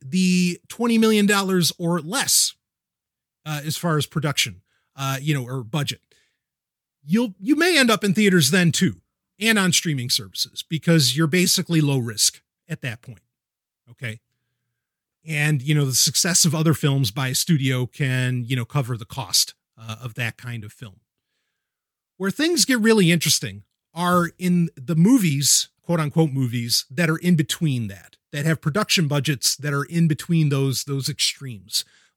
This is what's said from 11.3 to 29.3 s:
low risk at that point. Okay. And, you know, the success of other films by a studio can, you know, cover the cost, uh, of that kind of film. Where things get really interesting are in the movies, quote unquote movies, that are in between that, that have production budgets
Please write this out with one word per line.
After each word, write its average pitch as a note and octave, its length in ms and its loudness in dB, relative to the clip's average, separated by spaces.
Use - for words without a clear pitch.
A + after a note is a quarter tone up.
low C#3 180 2
risk A2+ 440 -2
at D#3+ 140 -10
that A#2 200 -10
point. A2 200 -20
Okay. A2+ 300 -12
And, D3+ 380 -2
you D3+ 120 0
know, D3 100 2
the C3 100 -2
success - 500 0
of D3+ 100 2
other D#3+ 200 2
films C#3 360 0
by C3 180 -4
a C3 60 -4
studio C3 520 0
can, B2+ 580 -2
you B2 120 -4
know, A#2+ 80 -4
cover B2 320 -4
the G#2+ 80 -14
cost, - 500 -4
uh, A2+ 240 -14
of A#2 120 -14
that A#2 220 -6
kind A#2+ 280 -12
of G#2 80 -18
film. F#2+ 280 -20
Where F#3+ 140 -6
things D#4+ 340 0
get B3+ 160 0
really G#3 320 4
interesting B2+ 500 -2
are F3 440 0
in F3 380 0
the D3 200 -4
movies, E3 720 4
quote E3+ 180 -2
unquote D#3 320 0
movies, A#2+ 580 -2
that D#3 180 0
are D#3+ 100 -2
in F3 180 2
between C#3 520 -2
that, F#2 280 -18
that C#3+ 140 -4
have D#3+ 140 2
production E3+ 460 0
budgets C#3 500 0